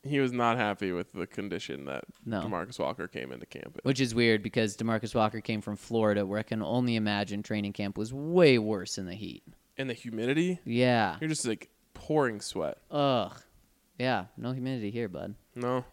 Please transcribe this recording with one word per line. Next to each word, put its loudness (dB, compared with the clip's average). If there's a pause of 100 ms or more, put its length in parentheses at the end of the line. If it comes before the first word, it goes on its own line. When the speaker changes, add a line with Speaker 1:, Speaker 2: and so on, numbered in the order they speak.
Speaker 1:
He 0
was 2
not 2
happy 0
with -2
the -6
condition -6
that -8 (200)
Speaker 2:
No. -2
Speaker 1:
DeMarcus -4
Walker -2
came -8
into -12
camp -14
in. -10
Speaker 2:
Which 0
is 0
weird 6
because -2
DeMarcus -2
Walker 0
came -4
from -6
Florida, 2
where -2
I -4
can -4
only 2
imagine 0
training -4
camp -4
was -4
way 8
worse -2
in -6
the -8
heat. -10 (340)
Speaker 1:
And -4
the -4
humidity? 0
Speaker 2:
Yeah. 4
Speaker 1:
You're -2
just, -2
like, -4 (240)
pouring 0
sweat. -4 (120)
Speaker 2:
Ugh. 2 (680)
Yeah, 0 (120)
no -6
humidity -4
here, -4
bud. -8 (200)
Speaker 1:
No. -2